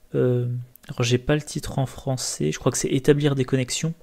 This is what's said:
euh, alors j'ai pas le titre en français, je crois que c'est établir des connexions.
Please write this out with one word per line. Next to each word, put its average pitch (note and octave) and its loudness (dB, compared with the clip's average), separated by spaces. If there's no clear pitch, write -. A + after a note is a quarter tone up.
euh, B2 2
alors C3 -2
j'ai B2 2
pas D3 2
le D3+ 0
titre - -6
en C3+ 0
français, - -4
je - -4
crois - 0
que - -2
c'est - -2
établir C#3+ 4
des C3 0
connexions. C3+ -2